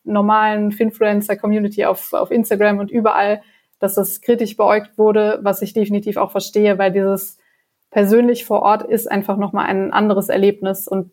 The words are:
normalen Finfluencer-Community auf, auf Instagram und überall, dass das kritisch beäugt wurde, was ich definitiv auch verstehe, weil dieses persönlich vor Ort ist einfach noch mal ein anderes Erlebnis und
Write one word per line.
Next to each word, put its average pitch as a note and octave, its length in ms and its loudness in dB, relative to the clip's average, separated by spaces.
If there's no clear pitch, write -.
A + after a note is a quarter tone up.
normalen G#3 680 2
Finfluencer-Community G#3 1120 0
auf, - 260 -4
auf - 200 -2
Instagram G#3 480 2
und G3+ 100 -6
überall, G#3 540 0
dass G3 160 -2
das - 280 -4
kritisch A#3 360 0
beäugt G#3 400 0
wurde, G#3+ 460 2
was G3 180 -2
ich G3+ 120 -8
definitiv G#3 440 -2
auch F#3+ 140 -2
verstehe, G3+ 480 0
weil G3 120 2
dieses G3 460 -2
persönlich A#3 540 2
vor - 200 -2
Ort G#3+ 200 2
ist - 260 -2
einfach G3+ 280 -2
noch G3+ 160 -4
mal G3+ 100 -2
ein F#3+ 300 -2
anderes G3+ 340 2
Erlebnis G3 600 0
und F#3+ 240 -4